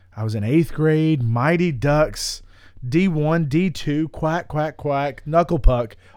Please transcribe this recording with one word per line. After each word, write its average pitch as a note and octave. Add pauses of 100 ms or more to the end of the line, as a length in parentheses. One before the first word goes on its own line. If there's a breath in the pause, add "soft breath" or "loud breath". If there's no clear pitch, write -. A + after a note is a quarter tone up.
(180)
I G#2+
was A2
in G#2
eighth D3
grade. D#3
Mighty D#3
Ducks. D3 (460 soft breath)
D E3+
one, D#3
D D#3+
two, D3+
quack, E3
quack, D3+
quack, C#3+
knuckle E3
puck, A#2+ (220 soft breath)